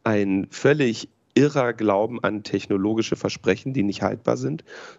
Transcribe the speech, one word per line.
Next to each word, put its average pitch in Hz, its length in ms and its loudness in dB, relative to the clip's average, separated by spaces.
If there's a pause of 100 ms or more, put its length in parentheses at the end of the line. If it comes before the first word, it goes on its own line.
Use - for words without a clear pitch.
ein 101 480 2
völlig 139 580 0 (240)
irrer 135 400 4
Glauben 110 500 0
an 101 200 -2
technologische 104 720 -2
Versprechen, - 580 -4
die 127 80 -2
nicht 98 220 -2
haltbar 101 340 -2
sind, 135 260 -6 (360)